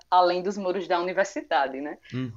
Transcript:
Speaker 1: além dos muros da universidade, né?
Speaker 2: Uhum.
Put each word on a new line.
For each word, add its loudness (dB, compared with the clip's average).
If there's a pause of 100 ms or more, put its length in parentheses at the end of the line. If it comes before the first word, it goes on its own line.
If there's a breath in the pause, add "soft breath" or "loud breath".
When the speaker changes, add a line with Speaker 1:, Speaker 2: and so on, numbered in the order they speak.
(100)
Speaker 1:
além 4
dos -4
muros -2
da 2
universidade, -2
né? -8 (140 loud breath)
Speaker 2:
Uhum. -6